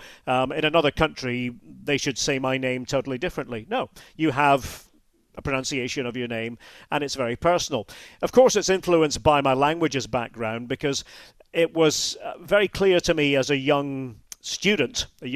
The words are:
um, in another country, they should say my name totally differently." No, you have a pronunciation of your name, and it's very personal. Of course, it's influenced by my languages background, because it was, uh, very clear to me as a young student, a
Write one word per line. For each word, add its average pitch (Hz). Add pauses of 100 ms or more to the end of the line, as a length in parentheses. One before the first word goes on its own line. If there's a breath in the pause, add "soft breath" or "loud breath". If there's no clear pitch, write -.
(260 loud breath)
um, 131
in 151
another 151
country, 123 (320)
they 143
should 135
say 139
my 131
name 127
totally 135
differently." 120
No, 254 (260 loud breath)
you 156
have 139 (520)
a -
pronunciation 131
of 117
your 123
name, 117 (340 loud breath)
and 147
it's 139
very 123
personal. 156 (360 loud breath)
Of 185
course, 247
it's 185
influenced 170
by 147
my 139
languages 139
background, 117
because 135 (480 loud breath)
it 165
was, 156
uh, -
very 185
clear 190
to 170
me 147
as 131
a 143
young 135 (300)
student, - (160)
a -